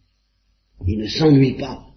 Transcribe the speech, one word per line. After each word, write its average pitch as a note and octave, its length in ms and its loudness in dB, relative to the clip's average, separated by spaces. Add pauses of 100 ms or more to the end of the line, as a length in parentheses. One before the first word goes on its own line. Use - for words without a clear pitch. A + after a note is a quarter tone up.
(880)
Ils G#2+ 120 -2
ne G#2+ 80 -6
s'ennuient C#3 500 2
pas - 400 -12